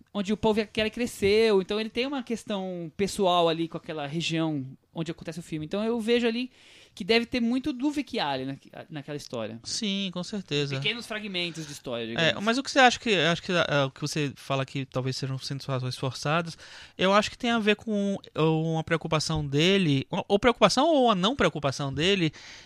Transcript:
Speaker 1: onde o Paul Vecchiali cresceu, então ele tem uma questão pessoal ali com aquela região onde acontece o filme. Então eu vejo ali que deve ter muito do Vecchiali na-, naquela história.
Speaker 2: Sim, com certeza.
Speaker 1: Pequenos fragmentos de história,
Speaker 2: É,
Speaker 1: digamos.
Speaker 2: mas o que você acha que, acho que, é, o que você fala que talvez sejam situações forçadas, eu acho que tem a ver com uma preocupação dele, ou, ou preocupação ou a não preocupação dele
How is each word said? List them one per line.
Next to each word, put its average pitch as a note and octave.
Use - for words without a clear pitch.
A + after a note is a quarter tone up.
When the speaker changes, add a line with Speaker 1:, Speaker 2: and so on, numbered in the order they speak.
Speaker 1:
onde G3+
o G3+
Paul A3
Vecchiali G#3+
cresceu, G#3+
então G#3
ele A3
tem A#3+
uma C#4
questão F#3
pessoal F3+
ali E3
com E3
aquela D#3
região D#3
onde E3
acontece E3+
o E3
filme. D#3
Então G3
eu A#3
vejo A#3+
ali A#3+
que G3+
deve A3+
ter B3+
muito B3+
do C4
Vecchiali D#3+
na-, C3+
naquela D3+
história. A#2
Speaker 2:
Sim, G3
com F3+
certeza. D3
Speaker 1:
Pequenos G#3
fragmentos F3+
de D3
história, A#2+
Speaker 2:
É, A#2+
Speaker 1:
digamos. -
Speaker 2:
mas A3+
o C4+
que -
você D4
acha B3
que, A3
acho E3
que, F#3+
é, D3+
o C3
que -
você D3
fala C3+
que C#3
talvez C3
sejam C3
situações B2+
forçadas, D#3
eu F#3
acho G#3
que -
tem A#3+
a A#3
ver G#3
com G3+
uma D#3+
preocupação D#3+
dele, D#3
ou, F3+
ou G3+
preocupação B3
ou B3+
a G#3+
não G3+
preocupação D3
dele E3+